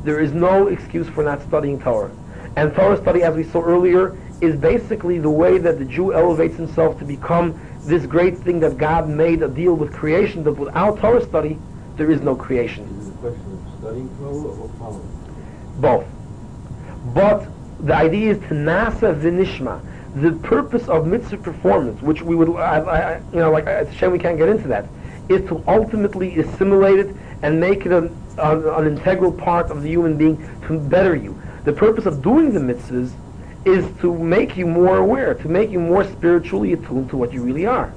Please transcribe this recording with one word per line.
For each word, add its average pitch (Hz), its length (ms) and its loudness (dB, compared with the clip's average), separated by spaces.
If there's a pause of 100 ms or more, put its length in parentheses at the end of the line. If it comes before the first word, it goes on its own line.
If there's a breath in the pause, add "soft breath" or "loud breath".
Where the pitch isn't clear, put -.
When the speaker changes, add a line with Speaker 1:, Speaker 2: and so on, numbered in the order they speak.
Speaker 1:
There 151 160 0
is 151 120 2
no 185 360 4
excuse 170 420 -4
for 151 140 -2
not 143 180 -2
studying 143 380 -2
Torah. 110 320 -2 (440 loud breath)
And 151 200 2
Torah 196 220 4
study, 180 260 2
as 160 120 2
we 160 80 -2
saw 170 200 -2
earlier, 180 520 4 (260 loud breath)
is 160 140 4
basically 175 640 0
the 151 100 2
way 175 300 6
that 165 180 2
the 139 80 -4
Jew 160 280 -2
elevates 165 440 2
himself 160 400 0
to 151 80 -10
become 160 540 -2 (240 loud breath)
this 151 240 0
great 175 320 2
thing 175 220 0
that 139 180 2
God 156 280 2
made 160 360 2
a 143 40 0
deal 165 280 2
with 151 180 -2
creation, 170 520 0
that 147 80 2
without 170 460 -2
Torah 226 240 4
study, 156 360 -2 (380 loud breath)
there 156 120 0
is 143 120 4
no 135 140 0
creation. 120 480 -4 (160)
Speaker 2:
Is - 100 -12
it - 40 -16
a - 40 -16
question 110 360 -10
of - 260 -14
studying 120 380 -10
Torah 139 160 -10
or - 360 -10 (100)
following? 113 280 -14 (720 loud breath)
Speaker 1:
Both. 127 280 2 (1080 loud breath)
But 196 340 2 (320)
the 151 140 0
idea 170 380 2
is - 160 0
to 156 80 -2
nasa 180 680 0
v'nishma. 165 580 -2 (360 loud breath)
The 151 160 4
purpose 240 580 0
of 160 160 2
mitzvah 202 320 -2
performance, 156 640 -2
which 151 220 0
we 170 120 0
would, 165 200 4
I, 160 240 0
I, 165 340 0
I, 160 80 -10 (100)
you 170 80 -2
know, 160 120 4
like, 156 160 2
it's - 240 -2
a - 20 -14
shame 185 180 0
we 175 80 0
can't 170 200 -2
get 165 100 4
into 214 200 0
that, 104 160 -2 (440 loud breath)
is 185 180 4
to - 200 -6
ultimately 202 720 0
assimilate 196 600 4
it 196 160 -2 (280 loud breath)
and 156 160 2
make 190 260 2
it 175 60 0
an, 170 240 2 (240)
an, 156 280 2
an 156 200 0
integral 180 440 2
part 175 380 0
of 147 140 -8
the 151 60 -4
human 165 280 2
being 156 200 4 (280 loud breath)
to 160 140 -2
better 170 360 2
you. 104 240 -8 (240 loud breath)
The 220 100 0
purpose 220 340 2
of 143 160 -4
doing 269 300 4
the 190 60 2
mitzvahs 123 520 -4 (520 loud breath)
is 185 220 4 (160)
to 175 160 0
make 175 400 0
you 185 80 -2
more 180 320 4
aware, 190 380 2
to - 120 -8
make 190 220 2
you 185 100 -2
more 175 240 2
spiritually 175 720 0
attuned 131 380 -4
to 143 60 -4
what 120 140 -2
you 123 120 -6
really 139 240 -2
are. 202 300 -2